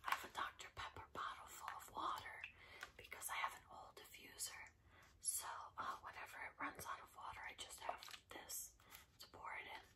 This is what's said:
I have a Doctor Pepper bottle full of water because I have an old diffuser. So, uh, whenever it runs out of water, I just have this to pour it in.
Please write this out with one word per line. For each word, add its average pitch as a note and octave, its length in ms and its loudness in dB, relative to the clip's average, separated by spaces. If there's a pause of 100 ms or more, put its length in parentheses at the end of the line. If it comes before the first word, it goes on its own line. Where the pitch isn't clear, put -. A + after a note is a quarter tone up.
I - 80 6
have - 160 8
a - 80 -4
Doctor - 400 2
Pepper - 400 -2
bottle - 320 0
full - 320 -2
of - 60 -4 (100)
water - 420 4 (640)
because - 320 -4
I - 80 4
have - 160 8
an - 160 -10
old - 240 -8
diffuser. - 640 -4 (640)
So, - 240 6 (320)
uh, - 240 4
whenever - 400 -4
it - 160 -2
runs - 240 2
out - 160 0
of - 160 -8
water, - 320 -2
I - 80 -2
just - 320 -4
have - 140 2 (340)
this - 400 -2 (480)
to - 80 -6
pour - 160 -4 (140)
it - 100 -2
in. - 120 -4 (120)